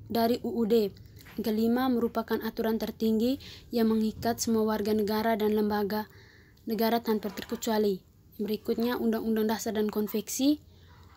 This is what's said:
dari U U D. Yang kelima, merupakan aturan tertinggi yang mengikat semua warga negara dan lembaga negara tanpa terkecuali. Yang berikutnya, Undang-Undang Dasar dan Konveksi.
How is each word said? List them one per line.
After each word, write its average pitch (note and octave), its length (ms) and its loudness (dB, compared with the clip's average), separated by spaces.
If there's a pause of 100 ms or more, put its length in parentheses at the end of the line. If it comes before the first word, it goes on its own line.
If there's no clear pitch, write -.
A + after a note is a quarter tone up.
dari A#3 400 2
U A#3 160 -2
U G3+ 80 0
D. G#3+ 240 2 (400)
Yang G#3+ 160 -4
kelima, A#3 400 2
merupakan A#3 560 0
aturan A3+ 320 -2
tertinggi A3 640 0 (320)
yang A3+ 160 4
mengikat A3 480 0
semua A3+ 240 2
warga G#3+ 320 0
negara G#3+ 400 2
dan G#3+ 240 2
lembaga G#3 480 0 (560)
negara A3+ 400 0
tanpa G#3+ 320 0
terkecuali. G#3+ 720 -2 (320)
Yang G#3+ 100 -4
berikutnya, A3+ 440 -2 (100)
Undang-Undang A3 480 2
Dasar A3 240 -2
dan G#3+ 160 0
Konveksi. G#3+ 720 0 (540)